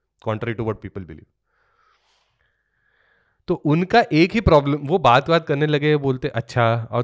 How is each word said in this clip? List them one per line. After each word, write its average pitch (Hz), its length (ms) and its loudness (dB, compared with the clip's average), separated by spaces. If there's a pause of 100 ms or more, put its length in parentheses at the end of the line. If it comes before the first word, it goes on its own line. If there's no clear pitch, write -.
(280)
contrary 110 280 -6
to 107 60 -10
what 110 140 -6
people 98 260 -14
believe। 78 300 -20 (2250)
तो - 60 -2
उनका 180 580 2
एक 160 200 2
ही 226 100 -2
प्रॉब्लम, 147 360 4
वो 147 200 -4
बात-बात 160 500 2
करने 147 180 0
लगे, 151 320 0
बोलते, 139 300 -4
"अच्छा।" 117 640 -2
और 120 120 -2